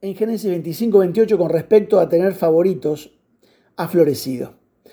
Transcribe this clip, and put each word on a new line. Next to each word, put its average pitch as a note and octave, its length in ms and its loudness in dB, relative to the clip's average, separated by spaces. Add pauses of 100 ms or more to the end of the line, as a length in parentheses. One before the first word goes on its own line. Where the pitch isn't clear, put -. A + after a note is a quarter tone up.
en G3 120 -8
Génesis G#3+ 340 -4
veinticinco F3+ 520 0
veintiocho G#3+ 360 0
con E3+ 140 0
respecto F#3+ 480 2
a E3+ 100 2
tener F3+ 240 2
favoritos D#3+ 800 0 (640)
ha E3+ 140 -6
florecido. C3 640 -2 (380)